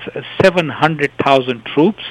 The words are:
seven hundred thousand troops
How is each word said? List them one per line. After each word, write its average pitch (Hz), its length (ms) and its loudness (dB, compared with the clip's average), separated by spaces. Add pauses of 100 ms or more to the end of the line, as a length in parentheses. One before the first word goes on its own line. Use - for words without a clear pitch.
(420)
seven 175 260 2
hundred 147 440 -2 (120)
thousand 127 400 0
troops 170 460 0